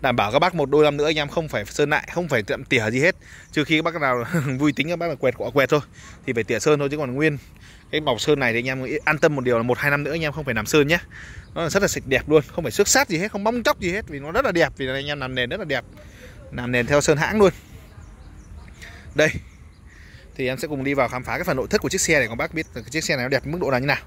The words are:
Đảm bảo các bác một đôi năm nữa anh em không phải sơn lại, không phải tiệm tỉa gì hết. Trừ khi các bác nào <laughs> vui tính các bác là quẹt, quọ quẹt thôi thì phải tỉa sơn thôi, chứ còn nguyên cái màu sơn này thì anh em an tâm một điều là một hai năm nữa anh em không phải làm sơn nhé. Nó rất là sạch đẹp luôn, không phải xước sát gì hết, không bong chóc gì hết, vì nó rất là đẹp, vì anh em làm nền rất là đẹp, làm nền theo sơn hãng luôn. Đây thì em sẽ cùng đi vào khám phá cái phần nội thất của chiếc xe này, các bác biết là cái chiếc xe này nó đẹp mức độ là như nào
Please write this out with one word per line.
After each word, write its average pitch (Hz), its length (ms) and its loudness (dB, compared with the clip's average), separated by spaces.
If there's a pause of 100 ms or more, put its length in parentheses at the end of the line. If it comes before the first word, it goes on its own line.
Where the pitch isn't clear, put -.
Đảm 127 160 2
bảo 101 160 2
các 135 60 4
bác 175 160 2
một 143 160 0
đôi 151 140 6
năm 143 120 2
nữa 147 100 0
anh 160 100 0
em 147 120 -2
không 160 200 -4
phải 110 160 -2
sơn 147 260 -2
lại, - 220 0
không 170 160 -4
phải 123 140 2
tiệm 127 220 -6
tỉa 113 260 2
gì 127 100 0
hết. 175 160 2 (360)
Trừ 151 120 0
khi 160 140 2
các 160 60 0
bác 165 160 -2
nào 123 240 0 (160)
<laughs> 131 180 -4
vui 147 140 2
tính 160 160 -4
các 170 100 -2
bác 170 80 -4
là 160 80 -4
quẹt, 127 220 0
quọ 110 140 -6
quẹt 131 180 2
thôi 151 120 4 (460)
thì 135 60 -4
phải 113 120 0
tỉa 113 140 0
sơn 151 200 4
thôi, 143 120 -2
chứ 147 60 -6
còn 135 180 -6
nguyên 147 240 0 (520)
cái 156 100 -2
màu 135 180 0
sơn - 220 2
này 120 120 2
thì 117 60 0
anh 123 80 -2
em 131 380 -4
an 151 140 2
tâm 156 160 4
một 131 100 -2
điều 123 120 4
là 113 60 2
một 123 160 0
hai 143 120 0
năm 143 140 0
nữa 143 80 -4
anh 170 80 -4
em 151 120 -2
không 147 120 -8
phải 127 100 -4
làm 107 120 -2
sơn 147 220 4
nhé. 170 100 2 (560)
Nó 160 140 -2
rất 196 140 2
là 180 60 2
sạch - 180 -4
đẹp 127 220 0
luôn, 151 200 6
không 170 160 -6
phải 113 80 -4
xước 202 160 2
sát 277 200 2
gì 160 100 -2
hết, 202 140 -4
không 202 120 -6
bong 233 180 0
chóc 285 180 0
gì 175 120 -2
hết, 196 160 -6
vì 147 100 -10
nó 143 140 -10
rất - 120 0
là - 80 0
đẹp, 156 240 4
vì 135 120 -4
anh 135 180 -4
em 147 140 -4
làm 127 140 -6
nền 123 160 0
rất 170 100 -6
là 196 40 -8
đẹp, 135 200 -4 (680)
làm 123 200 -6
nền 123 140 2
theo 147 140 6
sơn 151 160 4
hãng 160 220 0
luôn. 196 140 8 (1600)
Đây 151 140 8 (1080)
thì 135 100 -2
em 131 120 -2
sẽ 156 100 -6
cùng 139 160 -4
đi 139 100 0
vào 127 140 4
khám 120 160 -6
phá 117 140 -4
cái 175 60 -6
phần 165 120 0
nội 117 140 -2
thất 214 100 2
của 143 80 -4
chiếc 185 120 -2
xe 160 180 4
này, 120 100 2
các 117 60 -8
bác 135 200 -6
biết 156 200 -6
là 120 80 -10
cái - 80 -16
chiếc 156 140 -4
xe 160 120 0
này 123 80 -2
nó 127 40 -4
đẹp 135 180 0
mức 160 140 -6
độ 139 100 -2
là 127 80 2
như 135 80 -2
nào - 200 -2